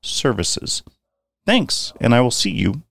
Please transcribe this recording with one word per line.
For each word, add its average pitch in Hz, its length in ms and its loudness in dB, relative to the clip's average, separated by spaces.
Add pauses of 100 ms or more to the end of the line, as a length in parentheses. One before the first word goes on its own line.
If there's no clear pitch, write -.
services. - 800 -2 (640)
Thanks, - 540 0
and 117 140 4
I 120 60 6
will 127 100 2
see - 200 -2
you 98 400 0